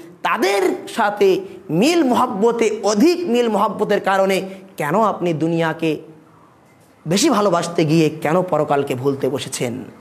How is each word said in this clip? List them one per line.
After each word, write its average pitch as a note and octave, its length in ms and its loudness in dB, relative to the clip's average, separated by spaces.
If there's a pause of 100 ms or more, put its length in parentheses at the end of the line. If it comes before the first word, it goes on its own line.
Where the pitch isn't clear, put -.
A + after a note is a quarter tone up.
(220)
তাদের D4 760 -2
সাথে G3+ 440 2 (300)
মিল D4 340 2
মহব্বতে, A#3 800 0
অধিক A3+ 420 2
মিল A#3+ 220 2
মহব্বতের G3+ 520 0
কারণে F#3+ 480 0 (280)
কেন E3+ 260 0
আপনি F3+ 300 0
দুনিয়াকে D#3+ 640 -2 (1120)
বেশি G3+ 220 2
ভালোবাসতে F3 540 2
গিয়ে D#3 260 4
কেন D#3 320 0
পরকালকে C#3+ 520 0
ভুলতে C3+ 340 -2
বসেছেন?" B2 560 -6 (160)